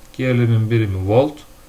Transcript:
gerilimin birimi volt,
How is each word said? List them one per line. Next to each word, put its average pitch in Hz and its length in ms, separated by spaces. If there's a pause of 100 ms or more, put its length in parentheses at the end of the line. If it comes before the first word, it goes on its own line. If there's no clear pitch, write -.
(180)
gerilimin 117 540
birimi 98 380
volt, 131 240 (360)